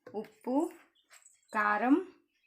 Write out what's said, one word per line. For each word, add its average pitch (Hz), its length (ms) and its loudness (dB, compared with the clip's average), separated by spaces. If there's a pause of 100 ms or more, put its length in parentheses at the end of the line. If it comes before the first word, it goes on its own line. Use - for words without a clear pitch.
(140)
ఉప్పు, 262 580 -4 (800)
కారం, 220 540 2 (400)